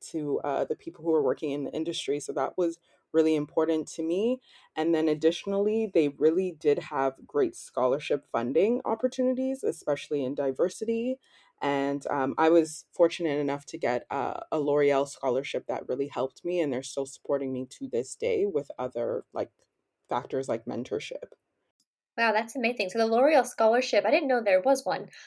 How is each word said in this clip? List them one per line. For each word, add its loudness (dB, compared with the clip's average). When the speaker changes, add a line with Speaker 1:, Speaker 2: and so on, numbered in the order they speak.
Speaker 1:
to, -2
uh, 0
the -4
people -14
who 2
are 4
working 0
in -4
the -8
industry. -4
So -8
that -4
was -2
really 4
important 0
to -8
me. 0
And 2
then 2
additionally, 0
they 4
really 2
did 2
have -2
great 0
scholarship -2
funding 2
opportunities, -2
especially -2
in -2
diversity. -2
And, 0
um, -2
I 6
was 2
fortunate 2
enough -4
to -12
get, -2
uh, -4
a 0
L'Oreal 4
scholarship -4
that -6
really -2
helped -6
me, 0
and 0
they're -4
still -6
supporting -4
me -6
to -10
this -4
day 0
with -2
other, -4
like, -6
factors -4
like -4
mentorship. -8
Speaker 2:
Wow, 2
that's -2
amazing. -2
So -6
the 4
L'Oreal 4
scholarship, 2
I 2
didn't 4
know 2
there 4
was 2
one. -4